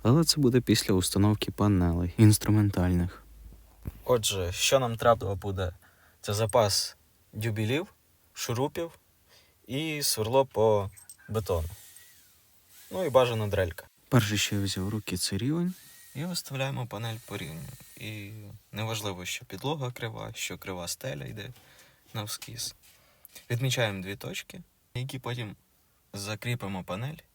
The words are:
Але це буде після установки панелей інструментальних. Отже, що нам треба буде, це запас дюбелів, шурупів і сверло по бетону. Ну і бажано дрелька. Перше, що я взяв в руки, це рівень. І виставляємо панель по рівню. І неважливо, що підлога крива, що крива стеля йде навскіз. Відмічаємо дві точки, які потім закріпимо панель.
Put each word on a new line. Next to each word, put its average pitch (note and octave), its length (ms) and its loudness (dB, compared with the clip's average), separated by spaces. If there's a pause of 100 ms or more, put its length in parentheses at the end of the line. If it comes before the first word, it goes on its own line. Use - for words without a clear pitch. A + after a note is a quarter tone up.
Але E3 220 6
це D3+ 180 2
буде B2 200 6
після - 320 2
установки G2+ 580 4
панелей F2 680 2
інструментальних. G2 1080 4 (800)
Отже, G2+ 480 0
що - 280 2
нам A#2 180 0
треба A2 380 4
буде, F#2 380 -4 (480)
це G#2+ 120 -4
запас G#2+ 640 2 (360)
дюбелів, A2+ 540 -2 (460)
шурупів D3 580 -4 (760)
і D3 360 -4
сверло B2 420 2
по G#2 440 2 (400)
бетону. F2+ 400 -2 (1200)
Ну F#3 140 -2
і D3 40 0
бажано A#2+ 380 4
дрелька. F#2+ 400 -2 (220)
Перше, G#2 280 4
що - 180 0
я G2+ 60 0
взяв F#2+ 240 -2
в G2+ 40 -2
руки, G#2 280 -4
це - 200 -4
рівень. E3+ 360 -2 (420)
І C#3+ 100 -8
виставляємо C3+ 640 -6
панель A2+ 380 -8
по G2+ 120 -10
рівню. D#2+ 260 -10 (340)
І G#2 340 -12 (400)
неважливо, G#2 540 -6
що - 200 -8
підлога C3+ 460 -6
крива, A2 420 -10
що - 240 -8
крива F2+ 300 -8
стеля - 380 -8
йде A#2+ 240 -12 (640)
навскіз. A2+ 600 -10 (760)
Відмічаємо A#2 540 0
дві G2 120 -8
точки, - 460 -12 (320)
які B2+ 260 -8
потім A#2+ 360 -8 (580)
закріпимо G2+ 680 -6
панель. B2 340 -6 (180)